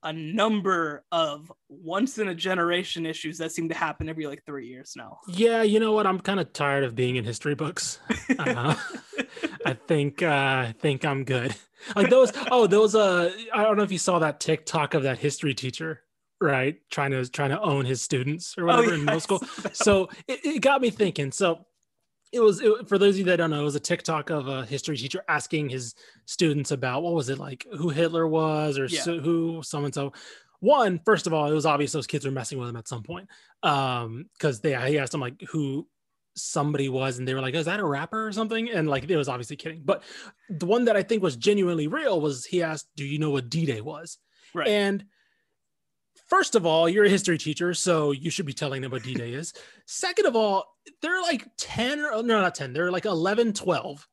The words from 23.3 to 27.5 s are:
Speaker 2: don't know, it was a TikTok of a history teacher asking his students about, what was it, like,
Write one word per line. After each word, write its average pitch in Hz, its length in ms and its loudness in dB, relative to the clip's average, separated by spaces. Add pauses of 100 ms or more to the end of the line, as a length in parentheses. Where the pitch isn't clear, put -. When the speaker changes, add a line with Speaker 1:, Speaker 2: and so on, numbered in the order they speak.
Speaker 2:
don't 165 160 2
know, 147 100 0
it - 40 0
was 143 100 -2
a 147 40 0
TikTok 160 500 -4
of 147 180 -2
a 131 180 -6
history 139 320 -6
teacher 131 300 -8
asking 151 420 -2
his 123 240 -8 (320)
students 147 460 0
about, 131 320 -2
what 170 100 0
was 135 160 0
it, 135 80 -4
like, 135 280 -12 (120)